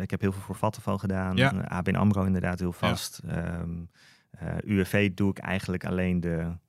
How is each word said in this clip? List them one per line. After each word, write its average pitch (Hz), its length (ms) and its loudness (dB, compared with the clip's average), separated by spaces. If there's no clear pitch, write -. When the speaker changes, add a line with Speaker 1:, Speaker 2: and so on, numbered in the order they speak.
Speaker 1:
Ik 95 100 -6
heb 95 100 -2
heel 98 100 2
veel 95 100 -6
voor 95 140 -8
Vattenfall 107 420 -2
gedaan. 95 380 -2
Speaker 2:
Ja. 135 180 4
Speaker 1:
Eh, - 240 -2
A 90 40 -2
B 85 100 0
N 92 40 2
amro 98 280 4
inderdaad 90 360 0
heel 87 220 -2
Speaker 2:
Ja. 90 60 4
Speaker 1:
vast. - 400 -2
Ehm, 85 420 -4
eh, - 180 -10
U 104 160 2
W 92 40 4
V 104 280 4
doe 98 160 2
ik 95 80 -2
eigenlijk 92 480 -2
alleen 90 340 2
de 82 320 -2